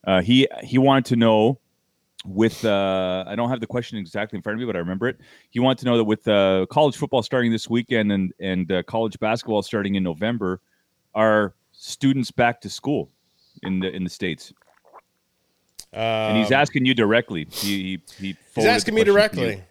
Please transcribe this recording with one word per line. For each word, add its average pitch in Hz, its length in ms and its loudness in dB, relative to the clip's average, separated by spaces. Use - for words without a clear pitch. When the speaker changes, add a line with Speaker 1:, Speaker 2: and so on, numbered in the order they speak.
Speaker 1:
Uh, 95 160 4
he, 123 260 4
he - 160 -2
wanted 135 280 4
to 123 100 0
know 113 440 4
with, 101 380 0
uh, 95 640 0
I 104 100 -10
don't 120 140 -2
have 127 100 -4
the 113 80 -6
question 120 300 -8
exactly 104 400 -8
in 87 60 -10
front 107 120 -4
of 110 40 -8
me, 123 80 -6
but 107 80 -4
I 87 40 -2
remember 92 280 -4
it. 127 120 -6
He 117 100 -4
wanted 127 200 2
to - 60 -14
know 120 120 2
that 117 60 2
with, 107 240 -2
uh, 95 420 4
college 151 260 2
football 131 280 -2
starting 120 280 0
this 110 180 -4
weekend 113 420 0
and, 95 280 0
and, 92 320 -4
uh, 90 120 0
college 113 360 -4
basketball 110 440 -2
starting 101 320 -2
in 95 80 0
November, 92 580 -4
are 107 400 2
students - 580 -2
back 120 320 0
to 98 80 -12
school 127 400 -6
in 95 160 -2
the, 92 140 -2
in 95 100 -6
the 87 60 -4
States? - 440 -8
And 110 460 -2
he's 110 140 0
Speaker 2:
Um, 135 100 4
Speaker 1:
asking 143 240 0
you 131 80 4
directly. 110 560 2
He, - 180 -8
he, 95 340 -4
he 95 100 -10
Speaker 2:
He's 95 80 -8
Speaker 1:
forwarded 220 220 4
Speaker 2:
asking 214 200 -2
Speaker 1:
the 220 100 4
Speaker 2:
me 202 60 4
Speaker 1:
question 208 280 2
to - 40 -2
you. 120 100 -2
Speaker 2:
directly. 95 180 -12